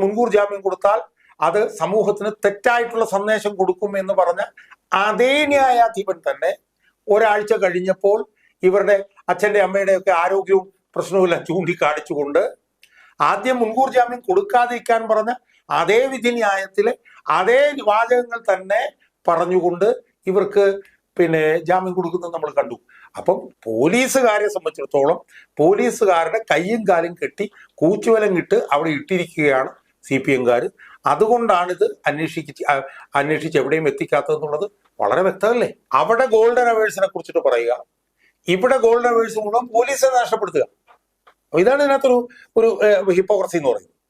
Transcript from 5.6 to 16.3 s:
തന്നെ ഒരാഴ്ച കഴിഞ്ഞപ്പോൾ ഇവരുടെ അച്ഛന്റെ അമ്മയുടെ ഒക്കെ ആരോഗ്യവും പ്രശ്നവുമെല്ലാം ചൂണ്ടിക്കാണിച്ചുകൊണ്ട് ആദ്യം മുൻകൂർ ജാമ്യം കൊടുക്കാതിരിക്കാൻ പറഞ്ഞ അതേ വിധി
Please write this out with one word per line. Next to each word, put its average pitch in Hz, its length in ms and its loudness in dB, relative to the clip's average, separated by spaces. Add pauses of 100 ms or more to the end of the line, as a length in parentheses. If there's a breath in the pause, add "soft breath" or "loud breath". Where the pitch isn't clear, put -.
തന്നെ 156 240 -2 (640)
ഒരാഴ്ച 214 400 2 (100)
കഴിഞ്ഞപ്പോൾ 185 560 0 (480)
ഇവരുടെ 196 280 4 (360 soft breath)
അച്ഛന്റെ 208 340 2
അമ്മയുടെ 190 340 0
ഒക്കെ 190 140 0 (100)
ആരോഗ്യവും 190 440 0 (280)
പ്രശ്നവുമെല്ലാം 175 520 0
ചൂണ്ടിക്കാണിച്ചുകൊണ്ട് 151 960 -2 (880 soft breath)
ആദ്യം 233 300 -2
മുൻകൂർ 240 340 -2
ജാമ്യം 240 320 2
കൊടുക്കാതിരിക്കാൻ 233 720 0 (100)
പറഞ്ഞ 220 200 0 (480)
അതേ 190 200 2 (120)
വിധി 240 260 -2